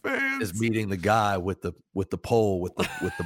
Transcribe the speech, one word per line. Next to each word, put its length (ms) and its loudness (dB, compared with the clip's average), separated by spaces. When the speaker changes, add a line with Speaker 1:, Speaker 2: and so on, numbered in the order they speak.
Speaker 1:
fans. 480 -2
Speaker 2:
is 100 -4
meeting 280 0
the 80 -2
guy 400 4
with 260 -4
the, 100 -4
with 160 -2
the 60 -2
pole, 440 2
with 140 -6
the, 120 0
with 160 -4
the, 80 -6